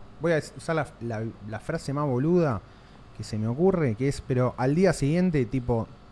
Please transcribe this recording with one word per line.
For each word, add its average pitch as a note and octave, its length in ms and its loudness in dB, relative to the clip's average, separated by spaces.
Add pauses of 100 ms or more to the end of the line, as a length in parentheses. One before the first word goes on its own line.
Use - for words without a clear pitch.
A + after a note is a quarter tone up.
(200)
voy E3 120 0
a D3+ 100 2 (160)
usar E3 180 -4
la, D3 120 -2 (140)
la, A2+ 220 -6 (260)
la G#2+ 100 -8
frase D#3 340 -6
más D3 140 -2
boluda C#3 540 2 (540)
que - 80 -10
se - 140 -6
me G#2+ 100 -2
ocurre, D#3 460 2
que C3 140 0
es, - 180 -2
pero B2 320 2
al C3 160 2
día F3+ 180 6
siguiente, D#3 540 2
tipo, A#2+ 420 -2 (240)